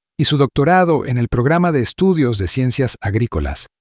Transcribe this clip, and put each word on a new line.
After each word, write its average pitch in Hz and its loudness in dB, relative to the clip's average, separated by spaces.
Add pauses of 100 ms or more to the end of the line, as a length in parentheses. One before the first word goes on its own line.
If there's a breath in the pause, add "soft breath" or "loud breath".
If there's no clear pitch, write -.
(180)
y 160 0
su 147 0
doctorado 156 2
en 123 -2
el 117 0
Programa 160 0
de 135 0
Estudios 147 0
de 95 -4
Ciencias 127 -2
Agrícolas 98 -4 (140)